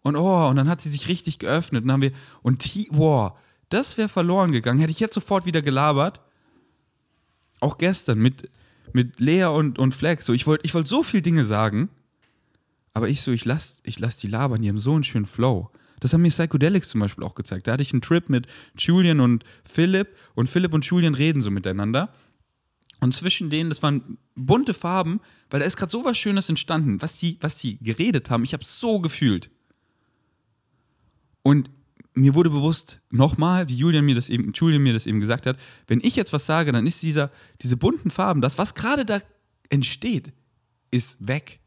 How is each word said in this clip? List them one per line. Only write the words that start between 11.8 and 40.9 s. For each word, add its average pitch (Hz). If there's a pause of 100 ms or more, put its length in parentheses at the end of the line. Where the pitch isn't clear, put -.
aber 110
ich 139
so, 135
ich 117
lass, 139
ich -
lass 113
die -
labern, 113
die 107
haben 101
so 123
einen 156
schönen 107
Flow. 113 (280)
Das -
haben 165
mir 170
Psychedelics 160
zum 113
Beispiel 101
auch -
gezeigt. 95
Da 117
hatte 127
ich 139
einen 123
Trip 170
mit 127 (320)
Julian 170
und 120 (180)
Philipp 190 (260)
und 127
Philipp 180
und 156
Julian 170
reden 147
so 107
miteinander. 98 (840)
Und 127
zwischen 170
denen, 160
das 151
waren 143 (180)
bunte 208
Farben, 180 (280)
weil 139
da 143
ist 180
grad 185
so 233
was 240
Schönes 196
entstanden, 156
was -
die, 165
was 160
die 113
geredet 143
haben. 117
Ich 127
hab's -
so 226
gefühlt. 131 (1900)
Und 139 (460)
mir 135
wurde 170
bewusst, 147
nochmal, 160
wie 127
Julian 151
mir 135
das 120
eben, 110
Julian 156
mir 127
das 110
eben 107
gesagt 110
hat, 127 (300)
wenn 117
ich 247
jetzt 214
was 147
sage, 156
dann 117
ist 165
dieser, 147 (300)
diese 123
bunten 208
Farben, 185
das, 165
was 202
gerade 262
da 208 (500)
entsteht, 143 (600)